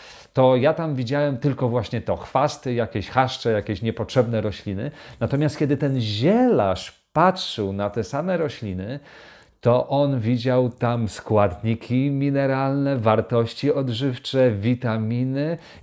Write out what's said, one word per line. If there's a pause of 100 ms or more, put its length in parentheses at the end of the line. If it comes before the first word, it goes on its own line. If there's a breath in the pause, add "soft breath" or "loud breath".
(320 loud breath)
to
ja
tam
widziałem
tylko
właśnie
to,
chwasty,
jakieś
chaszcze,
jakieś
niepotrzebne
rośliny. (300 loud breath)
Natomiast
kiedy
ten
zielarz
patrzył
na
te
same
rośliny, (600 loud breath)
to
on
widział
tam
składniki
mineralne,
wartości
odżywcze,
witaminy (240 loud breath)